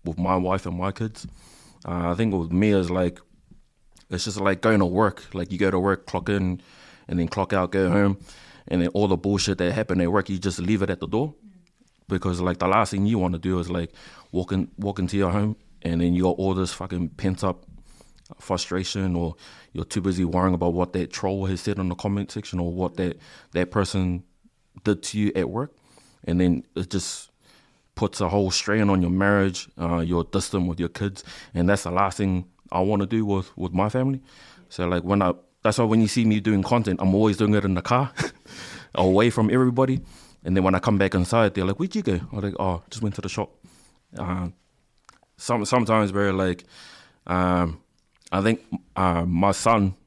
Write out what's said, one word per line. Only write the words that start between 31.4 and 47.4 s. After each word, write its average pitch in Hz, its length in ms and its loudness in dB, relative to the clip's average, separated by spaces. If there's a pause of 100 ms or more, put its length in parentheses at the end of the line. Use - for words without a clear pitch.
and 87 140 2
that's 98 160 2
the 87 60 -6
last 95 280 0
thing 92 280 -2 (260)
I 90 80 0
wanna 101 260 0
do 110 180 0
with, 98 320 -4
with 90 160 -6
my 98 160 0
family. 131 320 -2 (480)
So, 90 200 -4
like, 87 160 0
when 98 180 2
I, 90 120 2 (280)
that's 107 160 2
why 120 60 4
when 113 160 4
you 107 80 4
see 120 160 2
me 107 160 4
doing 101 220 2
content, 104 380 0
I'm 95 140 4
always 104 220 4
doing 104 180 4
it 101 100 2
in 95 100 0
the 90 80 -2
car, 123 300 0 (420)
<laughs> - 400 -18
away 95 360 4
from 110 200 2
everybody. 127 500 2 (440)
And 92 120 0
then 95 60 4
when 92 120 4
I 90 40 2
come 104 180 2
back 95 180 2
inside, 101 400 2
they're 95 100 -2
like, 98 160 -2
"Where'd 190 160 -4
you 208 60 -2
go?" 92 180 0 (120)
I'm 101 80 -6
like, 98 200 -4
"Oh, 90 280 -2
just 113 140 -10
went 104 140 -4
to - 40 -8
the 98 80 -10
shop." - 220 -6 (680)
Uh, 90 340 -6 (840)
some-, 117 280 -2
sometimes, 110 480 2
bro, 101 180 2
like, 92 320 0 (640)
um, 90 540 0 (500)